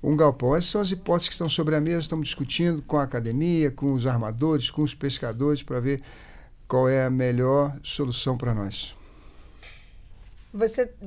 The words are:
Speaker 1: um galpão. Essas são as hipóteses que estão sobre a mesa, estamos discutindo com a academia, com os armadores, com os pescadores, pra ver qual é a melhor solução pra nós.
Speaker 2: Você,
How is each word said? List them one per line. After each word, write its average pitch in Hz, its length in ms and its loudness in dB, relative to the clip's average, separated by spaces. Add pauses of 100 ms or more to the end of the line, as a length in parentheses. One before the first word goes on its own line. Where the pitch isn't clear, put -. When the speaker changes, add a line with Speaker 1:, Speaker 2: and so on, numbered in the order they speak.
Speaker 1:
um 151 140 2
galpão. 139 400 4
Essas 175 140 0
são 208 100 0
as 190 100 0
hipóteses 170 380 0
que - 60 -6
estão 165 140 -2
sobre 156 280 2
a 151 40 2
mesa, 165 200 2
estamos 156 260 -4
discutindo 156 560 0
com 151 160 0
a 139 60 2
academia, 135 680 0
com 139 220 0
os 127 120 0
armadores, 123 640 0
com - 140 -2
os 147 100 0
pescadores, 135 680 -2
pra 127 160 -4
ver 135 240 -2 (640)
qual 127 220 4
é 131 160 4
a 131 60 0
melhor 131 760 2
solução 127 520 -2
pra 123 160 -2
nós. 104 400 -4 (1600)
Speaker 2:
Você, 226 380 2 (160)